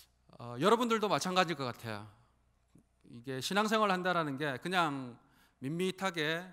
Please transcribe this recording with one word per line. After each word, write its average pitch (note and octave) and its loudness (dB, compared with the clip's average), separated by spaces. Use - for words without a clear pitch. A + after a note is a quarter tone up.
어, A#2+ -12
여러분들도 A3 4
마찬가지일 F3 2
것 C#3 -6
같아요. A2 -8
이게 C3 -10
신앙생활 G#3+ 2
한다라는 F3 0
게 C#3 -2
그냥 C#3+ -2
밋밋하게 E3+ -4